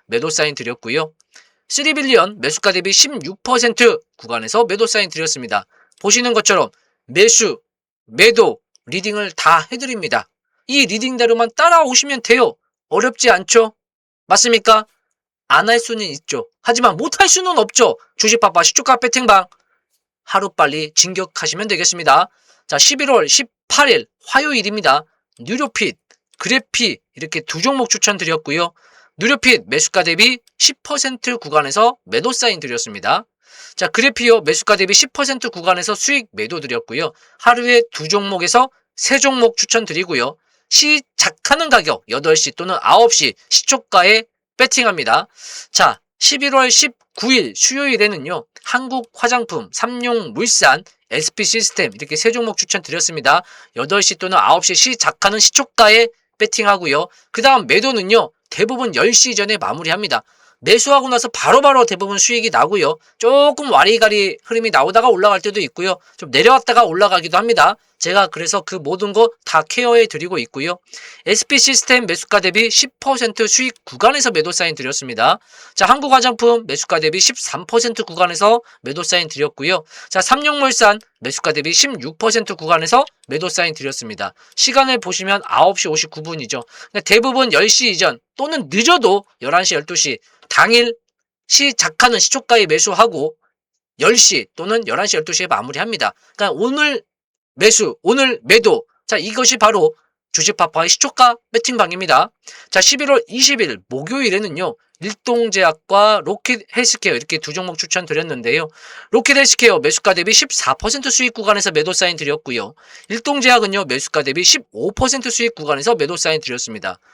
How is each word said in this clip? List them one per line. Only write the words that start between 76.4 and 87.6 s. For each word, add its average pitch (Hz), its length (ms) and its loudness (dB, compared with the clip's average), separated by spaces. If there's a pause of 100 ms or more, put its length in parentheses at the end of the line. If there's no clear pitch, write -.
매수가 156 320 -4
대비 156 200 -2
십삼 - 460 -2
퍼센트 233 380 -2
구간에서 180 580 0 (200)
매도 147 220 -8
사인 175 240 -2
드렸고요. 151 560 -4 (260)
자, 190 120 -2
삼용물산 269 800 2 (180)
매수가 139 320 -6
대비 151 220 -4
십육 170 440 -2
퍼센트 220 380 -2
구간에서 165 480 2 (240)
매도 156 220 -6
사인 170 240 -4
드렸습니다. 113 600 -10 (220)
시간을 262 440 2
보시면 190 440 -4
아홉 185 360 2
시 - 100 -2
오십구 156 340 -6
분이죠. 156 400 -10 (280)
근데 202 120 -6
대부분 240 480 2
열 220 160 4